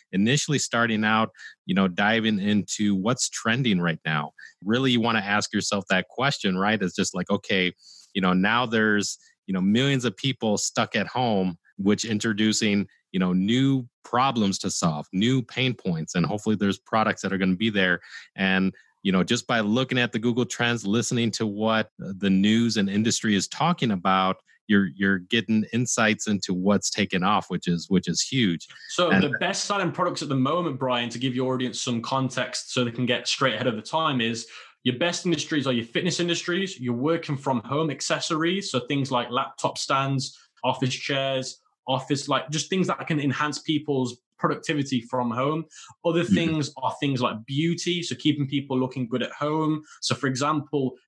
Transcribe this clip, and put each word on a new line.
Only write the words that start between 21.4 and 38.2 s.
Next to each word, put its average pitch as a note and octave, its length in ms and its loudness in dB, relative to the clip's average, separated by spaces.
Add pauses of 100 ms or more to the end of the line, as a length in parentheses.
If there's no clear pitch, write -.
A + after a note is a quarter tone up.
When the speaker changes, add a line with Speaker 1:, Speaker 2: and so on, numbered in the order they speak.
Speaker 1:
what G#2+ 540 0
the F#2 300 -2
news A2 480 4
and G2 120 2
industry G#2+ 460 2
is F#2+ 120 0
talking D3+ 440 0
about, F#2+ 460 2 (300)
you're, G2+ 280 4
you're G2 240 2
getting A2 440 0 (100)
insights A2+ 520 0
into G2+ 280 -2
what's F#2+ 360 2
taken F#2+ 320 -2
off, G2 280 0
which F2 180 -4
is, E2+ 220 0
which F#2 180 2
is E2 140 -2
huge. G#2 460 0 (220)
Speaker 2:
So F3 220 2
Speaker 1:
And F#3+ 120 6
Speaker 2:
the C3 160 0
best F#3+ 260 -2
selling F#3+ 260 0
products F3 320 -2
at C#3+ 60 -8
the C3+ 60 0
moment, C#3 440 0
Brian, B2 300 0
to A#2 100 -8
give B2+ 160 -2
your C3 180 0
audience B2 280 -4
some A#2 200 -2
context B2+ 720 -4
so B2+ 100 2
they A#2+ 60 0
can A#2+ 160 -4
get A#2 220 -2
straight C3 260 0
ahead B2 140 -2
of A#2 80 0
the G#2+ 80 -8
time, D#3 380 0
is A2+ 260 -2 (340)
your - 160 0
best E3+ 280 -2
industries D#3 420 0
are C3 60 0
your A2+ 120 0
fitness F3 340 -2
industries, F3 600 -2
your B2 160 -2
working D3+ 420 0
from C3+ 260 0
home D3 280 -2
accessories, E3 800 -2